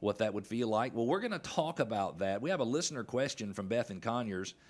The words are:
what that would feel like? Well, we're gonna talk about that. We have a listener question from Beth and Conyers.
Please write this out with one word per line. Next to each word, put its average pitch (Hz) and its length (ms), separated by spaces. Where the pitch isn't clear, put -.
what 104 160
that 107 160
would 101 120
feel 117 220
like? 110 260
Well, 117 120
we're 180 160
gonna 214 180
talk 165 400
about 101 380
that. 98 240
We 151 80
have 185 100
a 123 60
listener 139 400
question 120 480
from 95 160
Beth 117 220
and 92 100
Conyers. 113 540